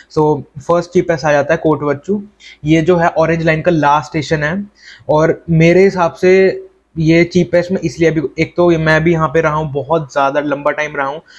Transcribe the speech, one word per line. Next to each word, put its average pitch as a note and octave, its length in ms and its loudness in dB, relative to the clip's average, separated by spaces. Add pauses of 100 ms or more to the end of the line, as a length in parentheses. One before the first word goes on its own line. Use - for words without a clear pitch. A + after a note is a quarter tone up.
(180)
So D3+ 260 0 (280)
first E3+ 260 -2
cheapest E3+ 280 -2
आ D3+ 60 2
जाता C#3+ 220 0
है E3 40 0
कोर्ट D#3 240 0
वर्चू, D3 420 -4 (420)
ये D#3+ 160 2
जो F3 160 2
है E3+ 100 2
orange D#3+ 360 0
line D#3+ 180 0
का F3 100 0
last D3 380 0
station D3+ 340 -4
है। F#3+ 220 -4 (440)
और D#3 400 0
मेरे E3+ 340 4
हिसाब F#3 300 0
से F#3+ 500 2 (340)
ये E3 260 4
चीपेस्ट F3 480 0
में F#3+ 100 -2
इसलिए, D#3+ 300 0
अभी D#3 100 -2 (180)
एक D#3+ 180 -4
तो F3 120 4
मैं D#3+ 340 2
भी F3 80 2
यहाँ D#3+ 160 0
पे D#3+ 140 0
रहा D3+ 140 -2
हूँ, D#3 180 -6
बहुत C#3+ 380 -4
ज़्यादा C#3 280 0
लंबा D3 320 -2
time D3+ 240 -6
रहा C#3 120 -4
हूँ, C#3 140 -8 (180)